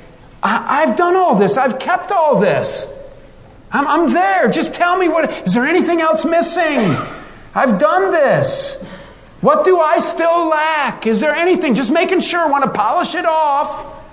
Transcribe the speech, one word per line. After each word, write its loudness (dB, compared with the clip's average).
"I, 0
I've 0
done 2
all 2
this. 2
I've 0
kept -4
all 2
this. -2
I'm, 0
I'm 2
there. 2
Just -2
tell 2
me 2
what, 0
is 2
there 2
anything 2
else 0
missing? 0
I've 2
done 2
this. 0
What 2
do 4
I 4
still 0
lack? -2
Is 0
there 0
anything?" 0
Just -2
making 2
sure, 0
want 2
to 2
polish -2
it -2
off. -2